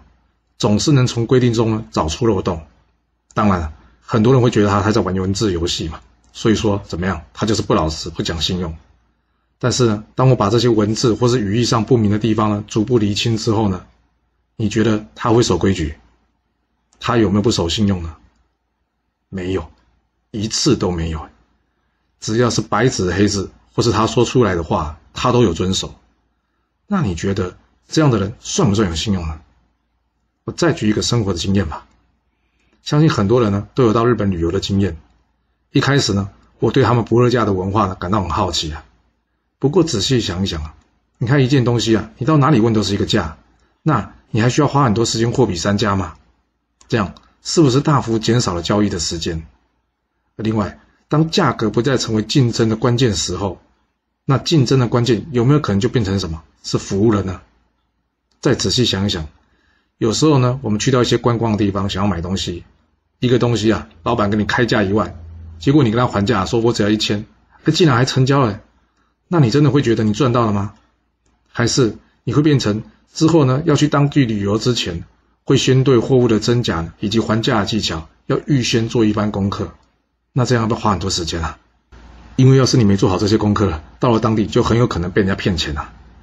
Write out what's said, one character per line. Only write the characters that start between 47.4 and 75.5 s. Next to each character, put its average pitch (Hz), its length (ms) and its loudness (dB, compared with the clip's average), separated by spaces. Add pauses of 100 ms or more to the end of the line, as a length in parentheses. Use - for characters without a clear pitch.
是 - 200 2
不 135 80 6
是 131 100 2
大 143 220 0
幅 113 160 -2
减 117 240 2
少 98 100 -4
了 85 80 -4
交 104 220 0
易 101 80 0
的 92 80 -6
时 82 200 -6
间？ 80 280 -8 (920)
另 110 180 -4
外， 104 260 -4 (280)
当 160 220 2
价 160 220 0
格 107 180 -2
不 113 100 -2
再 127 160 0
成 113 180 -4
为 107 80 0
竞 120 300 2
争 113 160 0
的 110 80 0
关 120 220 0
键 117 160 2
时 87 220 -6
候， 92 220 -6 (680)
那 135 100 2
竞 139 300 2
争 135 120 2
的 123 80 2
关 120 160 0
键 113 300 0
有 120 140 2
没 143 80 4
有 147 60 4
可 107 120 -4
能 98 80 2
就 120 80 0
变 113 160 0
成 95 140 -2
什 90 120 -6
么？ 80 120 -10 (200)
是 - 140 -6
服 101 240 -4
务 113 100 4
了 101 120 0
呢？ 90 180 -8 (1000)
再 135 120 2
仔 - 160 -4
细 123 140 0
想 98 220 -2
一 - 20 0
想， 82 180 -6 (720)
有 110 160 -2
时 104 140 0
候 151 120 4
呢， 123 240 0
我 117 60 -6
们 104 100 0
去 131 120 0
到 127 100 2
一 117 60 4
些 120 100 2
观 120 220 0
光 113 140 0
的 101 60 -2
地 101 120 2
方， 98 180 -4
想 92 140 -4
要 104 60 0
买 85 120 -4
东 90 160 -4
西， 87 280 -8 (560)
一 127 80 0
个 120 100 4
东 117 180 2
西 107 160 2
啊， 87 160 -4 (140)
老 120 120 -2
板 107 140 0
跟 107 100 0
你 101 60 0
开 - 220 0
价 110 160 0
一 95 100 0
万， 104 260 -2 (400)
结 139 140 0
果 147 100 6
你 110 80 2
跟 113 80 0
他 123 80 2
还 104 200 -2
价， 98 180 0
说 117 160 -2
我 117 100 4
只 110 120 -2
要 104 80 2
一 107 80 2
千， 107 260 -4 (400)
他 156 80 2
竟 170 160 4
然 127 80 4
还 123 80 4
成 131 220 0
交 139 160 2
了， 104 180 -2 (680)
那 175 120 2
你 120 100 4
真 147 140 4
的 139 60 4
会 135 120 2
觉 113 120 2
得 110 100 -2
你 107 80 2
赚 120 200 0
到 120 120 2
了 104 80 0
吗？ 101 220 -4 (760)
还 120 160 -2
是 110 300 0 (280)
你 120 80 -4
会 143 100 2
变 147 160 4
成 107 240 -2 (300)
之 160 140 0
后 160 180 4
呢， 131 200 0
要 156 120 2
去 147 120 2
当 143 220 2
地 147 140 2
旅 110 160 -2
游 98 180 0
之 123 160 0
前， 85 300 -6 (400)
会 - 120 -4